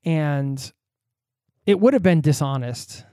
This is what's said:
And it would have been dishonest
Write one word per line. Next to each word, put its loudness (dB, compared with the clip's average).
And -4
it 2
would 6
have 2
been 4
dishonest -4